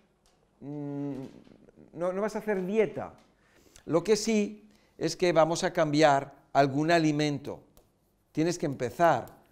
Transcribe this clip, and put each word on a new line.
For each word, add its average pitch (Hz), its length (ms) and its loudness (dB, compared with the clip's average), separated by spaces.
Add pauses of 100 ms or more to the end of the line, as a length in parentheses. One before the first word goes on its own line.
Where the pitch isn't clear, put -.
(600)
mm, 143 640 -8 (720)
no, 180 220 -6
no 196 80 -6
vas 214 120 -6
a 226 40 -8
hacer 196 260 -4
dieta. 190 480 -2 (720)
Lo 160 180 0
que 208 140 2
sí 214 540 -2 (260)
es 160 200 -4
que 175 180 2
vamos 160 300 2
a 175 80 -2
cambiar 147 600 4 (200)
algún 143 360 2
alimento. 151 720 0 (720)
Tienes 165 260 -2
que 175 80 -4
empezar 139 600 0 (260)